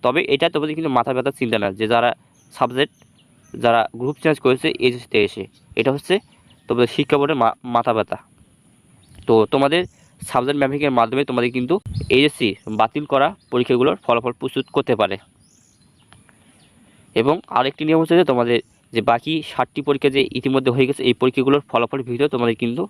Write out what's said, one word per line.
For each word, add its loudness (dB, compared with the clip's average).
তবে 2
এটা 2
তোমাদের -4
কিন্তু -4
মাথা 0
ব্যথার -2
চিন্তা -2
না 0
যে -4
যারা 2
সাবজেক্ট, -2
যারা 2
গ্রুপ -6
চেঞ্জ 2
করেছে 0
এইচএসসিতে 0
এসে, -6
এটা 0
হচ্ছে -2
তোমাদের 2
শিক্ষা 0
বোর্ডের 0
মা-, 0
মাথা 0
ব্যথা। -2
তো 4
তোমাদের 2
সাবজেক্ট -2
ম্যাপিংয়ের 0
মাধ্যমে 0
তোমাদের -2
কিন্তু -2
এইচএসসি 2
বাতিল -2
করা 0
পরীক্ষাগুলোর 0
ফলাফল -2
প্রস্তুত -8
করতে 0
পারে। -2
এবং 2
আরেকটি -2
নিয়ম 2
হচ্ছে 2
যে 6
তোমাদের 2
যে 0
বাকি 0
ষাটটি -6
পরীক্ষা 0
যে 0
ইতিমধ্যে 0
হয়ে 2
গেছে, -4
এই 2
পরীক্ষাগুলোর 2
ফলাফল -2
ভিত্তিতে -2
তোমাদের 0
কিন্তু -4